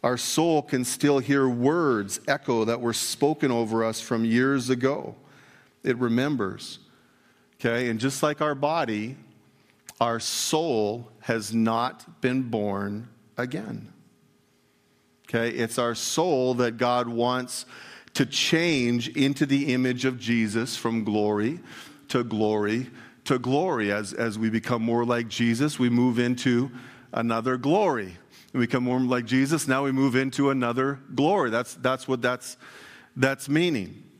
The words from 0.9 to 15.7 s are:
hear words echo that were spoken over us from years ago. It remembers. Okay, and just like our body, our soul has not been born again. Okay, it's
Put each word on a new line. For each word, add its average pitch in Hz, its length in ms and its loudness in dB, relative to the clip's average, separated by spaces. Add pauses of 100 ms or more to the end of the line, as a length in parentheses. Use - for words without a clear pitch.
hear 139 280 2
words 123 800 0
echo 131 380 0
that 120 160 -2
were 117 120 0
spoken 143 580 0
over 113 320 2
us 113 180 -2
from 113 220 -2
years 123 460 2
ago. 131 460 -2 (680)
It 127 140 0
remembers. 120 840 -2 (800)
Okay, 120 300 0
and 110 100 -2
just 135 240 0
like 147 180 0
our 151 140 0
body, 135 640 -2 (840)
our 117 180 0
soul 117 920 0 (120)
has 110 320 -2
not 113 680 0
been 131 240 0
born 104 640 -4 (300)
again. 127 560 -8 (1400)
Okay, 117 200 0
it's 117 280 -2